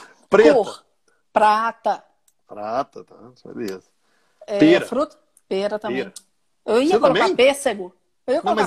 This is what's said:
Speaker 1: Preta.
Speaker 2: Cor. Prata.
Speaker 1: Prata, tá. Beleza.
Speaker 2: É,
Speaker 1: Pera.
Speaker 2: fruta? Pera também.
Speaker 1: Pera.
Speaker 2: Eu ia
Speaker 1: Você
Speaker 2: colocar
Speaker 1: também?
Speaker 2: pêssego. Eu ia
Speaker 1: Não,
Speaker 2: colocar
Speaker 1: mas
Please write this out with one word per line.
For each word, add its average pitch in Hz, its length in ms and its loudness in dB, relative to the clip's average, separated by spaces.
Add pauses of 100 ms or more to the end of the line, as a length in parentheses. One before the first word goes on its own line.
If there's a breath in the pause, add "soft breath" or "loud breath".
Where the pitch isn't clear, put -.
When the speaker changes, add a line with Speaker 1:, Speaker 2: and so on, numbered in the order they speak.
(280 loud breath)
Speaker 1:
Preta. 233 260 6
Speaker 2:
Cor. - 300 -2 (480)
Prata. 214 720 -2 (420)
Speaker 1:
Prata, 104 580 -10
tá. 92 120 -20 (300)
Beleza. 98 380 -12 (600)
Speaker 2:
É, 208 120 -8
Speaker 1:
Pera. 202 280 4
Speaker 2:
fruta? 294 320 -6 (300)
Pera 208 300 -4
também. 165 260 -8
Speaker 1:
Pera. 196 100 -18 (520)
Speaker 2:
Eu 233 160 0
ia 302 80 0
Speaker 1:
Você 403 100 2
Speaker 2:
colocar 269 200 2
Speaker 1:
também? 226 160 0
Speaker 2:
pêssego. 233 580 0 (320)
Eu 254 80 -2
ia 302 40 0
Speaker 1:
Não, 339 40 -4
Speaker 2:
colocar 214 200 -2
Speaker 1:
mas 185 40 0